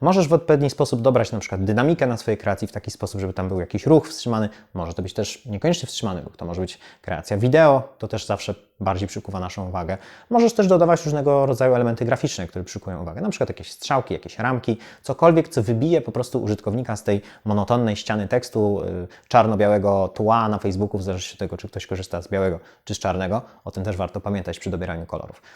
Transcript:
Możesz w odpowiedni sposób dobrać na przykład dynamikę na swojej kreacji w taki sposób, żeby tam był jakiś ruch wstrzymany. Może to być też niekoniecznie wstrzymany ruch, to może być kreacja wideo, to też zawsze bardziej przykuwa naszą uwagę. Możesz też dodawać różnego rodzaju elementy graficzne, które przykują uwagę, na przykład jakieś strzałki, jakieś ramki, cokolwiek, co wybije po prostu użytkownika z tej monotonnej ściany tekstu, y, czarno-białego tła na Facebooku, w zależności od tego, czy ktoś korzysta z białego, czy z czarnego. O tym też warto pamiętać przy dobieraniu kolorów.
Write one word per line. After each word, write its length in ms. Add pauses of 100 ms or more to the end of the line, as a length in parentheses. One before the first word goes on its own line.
Możesz 260
w 60
odpowiedni 360
sposób 320
dobrać 300
na 80
przykład 240
dynamikę 440
na 100
swojej 200
kreacji 300
w 40
taki 200
sposób, 300
żeby 120
tam 140
był 120
jakiś 260
ruch 240
wstrzymany. 400 (240)
Może 200
to 80
być 120
też 320
niekoniecznie 420
wstrzymany 340
ruch, 160
to 80
może 160
być 180 (220)
kreacja 360
wideo, 460 (140)
to 100
też 180
zawsze 300 (240)
bardziej 280
przykuwa 320
naszą 280
uwagę. 300 (320)
Możesz 240
też 140
dodawać 380
różnego 400
rodzaju 300
elementy 300
graficzne, 420
które 180
przykują 360
uwagę, 200
na 80
przykład 200
jakieś 220
strzałki, 420
jakieś 260
ramki, 380 (240)
cokolwiek, 460
co 160
wybije 380
po 100
prostu 320
użytkownika 520
z 80
tej 180 (240)
monotonnej 500
ściany 320
tekstu, 560
y, 440
czarno-białego 800
tła 420
na 80
Facebooku, 400
w 60
zależności 300
od 60
tego, 180
czy 100
ktoś 200
korzysta 340
z 60
białego, 320 (240)
czy 120
z 40
czarnego. 420 (220)
O 80
tym 120
też 120
warto 260
pamiętać 380
przy 100
dobieraniu 360
kolorów. 360 (140)